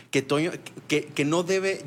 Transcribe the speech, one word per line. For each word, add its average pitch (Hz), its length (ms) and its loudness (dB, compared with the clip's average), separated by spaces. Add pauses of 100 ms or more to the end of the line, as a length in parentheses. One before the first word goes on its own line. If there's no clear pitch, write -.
(120)
que 135 100 2
Toño, 147 300 0 (360)
que, 147 180 0
que - 200 -2
no 165 160 4
debe 190 460 0